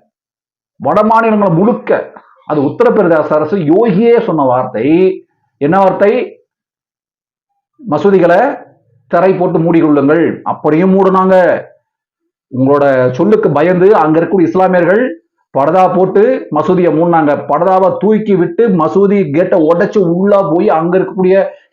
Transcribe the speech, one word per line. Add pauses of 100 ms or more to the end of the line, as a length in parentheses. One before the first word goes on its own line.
(760)
வட
மாநிலங்கள்
முழுக்க, (340)
அது
உத்தரப்பிரதேச
அரசு
யோகியே
சொன்ன
வார்த்தை. (320)
என்ன
வார்த்தை? (1500)
"மசூதிகளை (480)
திரை
போட்டு
மூடிக்கொள்ளுங்கள்."
அப்படியும்
மூடுனாங்க. (920)
உங்களோட
சொல்லுக்கு
பயந்து
அங்க
இருக்கக்கூடிய
இஸ்லாமியர்கள் (340)
பரதா
போட்டு
மசூதியை
மூடினாங்க.
பரதாவை
தூக்கி
விட்டு
மசூதி
கேட்டை
உடைச்சு
உள்ள
போய்
அங்க
இருக்கக்கூடிய (280)